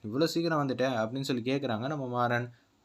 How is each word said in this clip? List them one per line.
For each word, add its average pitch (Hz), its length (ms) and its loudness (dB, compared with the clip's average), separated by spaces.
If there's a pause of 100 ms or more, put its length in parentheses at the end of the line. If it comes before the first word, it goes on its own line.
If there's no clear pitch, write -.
இவ்வளோ 123 220 2
சீக்கிரம் 160 340 2
வந்துட்ட?" 131 260 2 (100)
அப்படின்னு 120 320 -2
சொல்லி 123 160 0
கேட்குறாங்க 127 440 0
நம்ம 143 200 -4
மாறன். 120 380 0 (400)